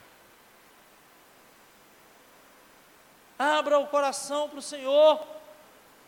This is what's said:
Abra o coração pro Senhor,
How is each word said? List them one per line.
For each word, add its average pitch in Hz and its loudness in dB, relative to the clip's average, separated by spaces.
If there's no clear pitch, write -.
Abra 294 2
o 285 -2
coração 285 -4
pro 294 -16
Senhor, 294 2